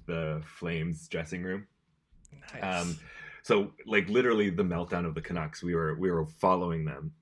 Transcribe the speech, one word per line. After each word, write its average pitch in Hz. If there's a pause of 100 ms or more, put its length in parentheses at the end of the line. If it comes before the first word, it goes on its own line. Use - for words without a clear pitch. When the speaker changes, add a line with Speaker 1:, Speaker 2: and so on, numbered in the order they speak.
Speaker 1:
the 78
Flames 82
dressing 85
room. 95 (840)
Speaker 2:
Nice. 92
Speaker 1:
Um, 87 (440)
so, 104 (140)
like, 101
literally 110
the 90
meltdown 87
of 80
the 82
Canucks, 78
we 87
were, 78
we 90
were 82
following 87
them, 76